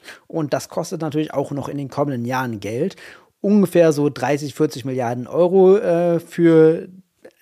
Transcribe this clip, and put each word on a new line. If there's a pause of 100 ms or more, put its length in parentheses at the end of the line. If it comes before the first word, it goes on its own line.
(280)
Und
das
kostet
natürlich
auch
noch
in
den
kommenden
Jahren
Geld. (440)
Ungefähr
so
dreißig,
vierzig
Milliarden
Euro,
äh,
für (540)